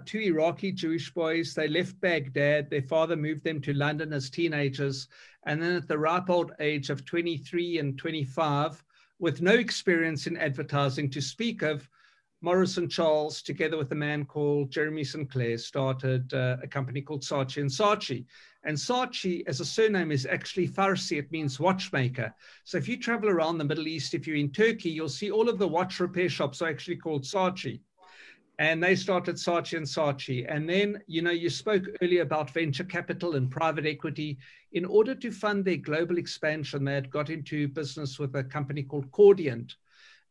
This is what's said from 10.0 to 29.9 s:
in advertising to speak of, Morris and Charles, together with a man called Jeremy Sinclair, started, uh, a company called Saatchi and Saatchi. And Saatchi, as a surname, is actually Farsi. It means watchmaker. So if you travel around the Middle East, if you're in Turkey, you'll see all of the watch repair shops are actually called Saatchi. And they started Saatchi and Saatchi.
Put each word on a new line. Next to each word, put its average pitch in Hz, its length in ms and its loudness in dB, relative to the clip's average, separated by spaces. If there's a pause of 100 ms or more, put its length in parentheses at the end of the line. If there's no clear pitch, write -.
in 165 100 -4
advertising 143 760 0
to 147 100 -6
speak 220 420 -4
of, 151 260 -2 (540)
Morris 180 340 4
and 175 140 -2
Charles, 151 500 2
together 156 380 -2
with 139 140 -2
a 151 40 -2
man 147 280 -2
called 147 460 0
Jeremy 156 340 -2
Sinclair, 127 520 -2
started, 131 800 -2
uh, 127 280 0
a 139 40 -10
company 139 340 -4
called 143 220 -6
Saatchi 139 400 -2
and 139 80 0
Saatchi. 202 560 0 (380)
And 151 120 -2
Saatchi, 247 720 -2
as 139 140 -4
a 170 40 -4
surname, 190 480 2
is 135 140 0
actually 180 420 0
Farsi. 185 500 0
It 139 140 -6
means 147 260 -4
watchmaker. 135 760 0 (300)
So - 120 -6
if 139 120 -2
you 247 100 -2
travel 226 320 0
around 165 260 2
the 156 80 -2
Middle 156 240 0
East, 160 240 -6
if 143 140 -4
you're 151 100 -2
in 147 140 0
Turkey, 220 400 2
you'll 160 180 -4
see 202 220 -4
all 220 180 4
of 220 100 0
the 196 80 2
watch 180 320 0
repair 180 300 0
shops 139 320 -2
are 165 80 0
actually 165 280 -6
called 151 260 -4
Saatchi. 185 580 -2 (800)
And 160 240 2
they 185 140 6
started 185 400 0
Saatchi 170 400 0
and 156 100 -4
Saatchi. 135 600 -2